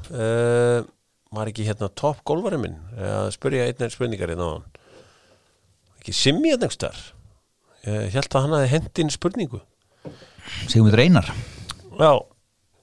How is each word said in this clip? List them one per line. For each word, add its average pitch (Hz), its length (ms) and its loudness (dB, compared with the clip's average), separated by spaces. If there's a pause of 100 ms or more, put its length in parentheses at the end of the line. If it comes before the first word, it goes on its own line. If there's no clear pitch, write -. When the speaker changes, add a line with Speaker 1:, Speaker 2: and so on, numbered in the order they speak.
Speaker 1:
Eh, 120 760 2 (500)
var 107 160 -4
ekki 107 160 -6
hérna 107 240 -2
topp 143 360 -4
golfarinn 175 360 -2
minn, 90 160 -6 (140)
eh, 104 240 -8
að 101 180 -2
spyrja 127 380 -2
einnig 123 240 -6
spurningar 107 340 -4
hérna 85 160 -4
áðan. 78 220 -6 (1400)
Ekki 98 100 -10
Simmi 202 400 2
hérna 240 140 0
einhvers - 100 -6
staðar? - 240 -8 (840)
Ég 104 280 -4
hélt 135 160 -2
að 135 160 2
hann 147 140 0
hafi 135 100 2
hent 151 300 -2
inn 160 120 2
spurningu. 175 520 -4 (1040)
Speaker 2:
Sigmundur 110 340 6
Einar. 156 320 6 (640)
Speaker 1:
Já. 147 240 6 (640)